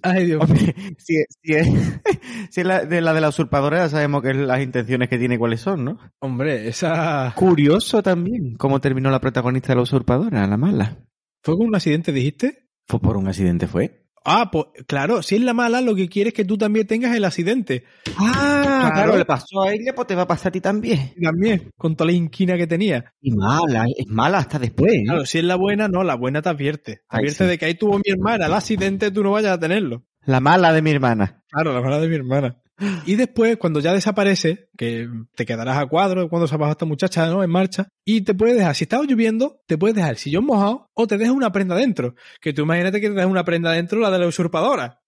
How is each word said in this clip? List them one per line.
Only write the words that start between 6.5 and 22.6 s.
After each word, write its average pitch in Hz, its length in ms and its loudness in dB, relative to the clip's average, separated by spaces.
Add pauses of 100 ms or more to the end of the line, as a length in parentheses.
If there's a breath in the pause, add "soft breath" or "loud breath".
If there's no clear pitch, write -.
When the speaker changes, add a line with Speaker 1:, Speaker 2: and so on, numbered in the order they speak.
Speaker 1:
esa 156 680 -2
Speaker 2:
Curioso 180 680 4
también 180 540 -2
cómo 139 240 0
terminó 131 300 0
la 131 100 2
protagonista 127 520 -2
de 123 40 4
La 123 60 2
Usurpadora, 127 640 0
la 101 100 0
mala. 127 480 0 (380)
Speaker 1:
¿Fue 160 160 0
con 226 80 2
un 220 80 0
accidente, 165 380 0
dijiste? 143 580 -2 (160)
Speaker 2:
Fue - 140 -2
por 110 180 2
un 95 100 -2
accidente, 90 380 0
fue. - 320 -4 (240)
Speaker 1:
Ah, 202 300 0
pues, 156 140 -2 (200)
claro, 151 360 -2
si 196 140 -2
es 226 40 2
la 247 140 0
mala, 240 260 0
lo 240 140 0
que 190 160 0
quiere 202 180 0
es 226 60 -4
que 214 100 -2
tú 196 140 -2
también 214 280 0
tengas 240 300 -2
el 208 80 0
accidente. 180 600 -2 (340 soft breath)
Speaker 2:
Ah, 277 720 2
claro, - 0 -
Speaker 1:
Claro. 202 260 4
Speaker 2:
le 175 60 2
pasó 170 380 -2
a 196 100 2
ella, 233 220 -4
pues 247 140 -4
te 196 60 -2
va 180 80 0
a 180 40 0
pasar 175 240 -2
a - 20 -16
ti 185 80 -4
también. 202 600 -2
Speaker 1:
También, 175 560 0
con 160 180 -2
toda 160 140 2
la 180 60 4
inquina 175 420 0
que 170 80 0